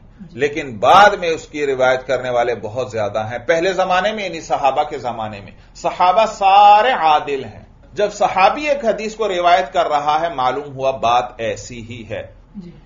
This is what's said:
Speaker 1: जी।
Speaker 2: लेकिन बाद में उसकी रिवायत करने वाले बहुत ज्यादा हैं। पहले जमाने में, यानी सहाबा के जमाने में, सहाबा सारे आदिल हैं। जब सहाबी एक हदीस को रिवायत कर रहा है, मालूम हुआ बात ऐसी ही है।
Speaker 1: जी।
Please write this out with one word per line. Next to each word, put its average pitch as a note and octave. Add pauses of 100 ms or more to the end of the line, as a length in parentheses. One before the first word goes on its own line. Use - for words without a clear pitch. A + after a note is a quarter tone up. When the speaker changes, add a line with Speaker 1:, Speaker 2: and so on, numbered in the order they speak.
(220)
Speaker 1:
जी। D#3
Speaker 2:
लेकिन C#3+
बाद F#3+
में E3+
उसकी D3+
रिवायत B2+
करने B2+
वाले A#2+
बहुत A2
ज्यादा G#2+
हैं। A#2
पहले E3+
जमाने F#3
में, G#3+
यानी E3+
सहाबा C#3
के D3
जमाने A2+
में, F2+ (180)
सहाबा F3+
सारे G#3
आदिल D3+
हैं। G2+ (280)
जब G3+
सहाबी G3+
एक C#4
हदीस G#3+
को A3
रिवायत F3+
कर E3+
रहा D3+
है, E3
मालूम C3+
हुआ C3
बात A#2+
ऐसी A2+
ही A2+
है। F#2+ (240)
Speaker 1:
जी। F3 (160)